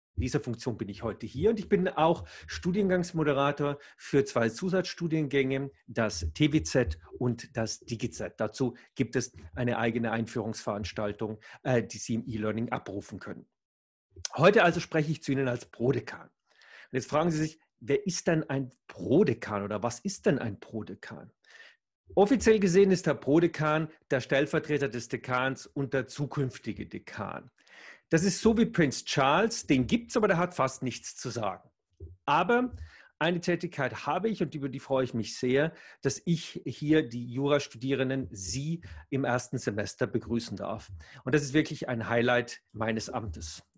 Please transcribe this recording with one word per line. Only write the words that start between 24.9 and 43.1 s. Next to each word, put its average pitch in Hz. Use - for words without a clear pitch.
Dekans 127
und 139
der 131
zukünftige 127
Dekan. -
Das 160
ist 196
so 220
wie 226
Prinz -
Charles, 156
den 127
gibt's, -
aber 214
der 190
hat 175
fast -
nichts -
zu -
sagen. 107
Aber 208
eine 170
Tätigkeit 160
habe 175
ich 214
und 135
über 139
die 131
freue 131
ich 127
mich 110
sehr, 135
dass -
ich 170
hier 151
die 120
Jurastudierenden, 135
Sie 135
im 135
ersten 127
Semester 107
begrüßen 117
darf. -
Und 135
das 143
ist 135
wirklich 156
ein 113
Highlight 120
meines 113